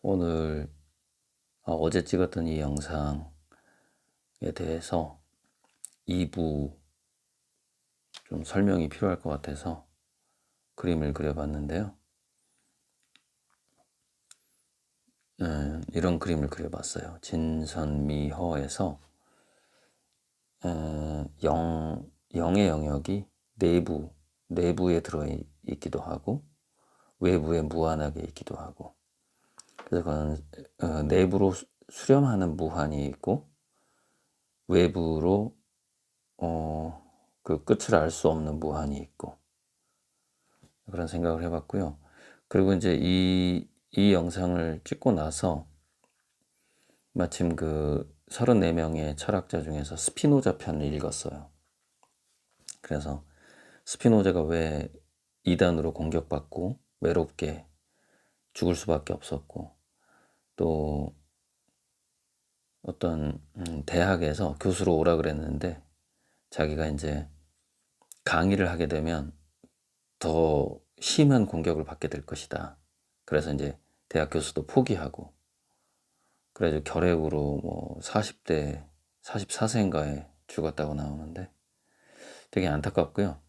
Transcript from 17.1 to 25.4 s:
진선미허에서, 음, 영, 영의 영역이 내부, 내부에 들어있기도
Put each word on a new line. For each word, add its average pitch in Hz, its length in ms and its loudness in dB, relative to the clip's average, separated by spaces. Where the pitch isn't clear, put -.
진선미허에서, 76 1800 -2
음, 78 640 -4
영, 80 680 0
영의 90 340 4
영역이 76 580 -2
내부, 85 580 2
내부에 87 540 2
들어있기도 - 1000 -6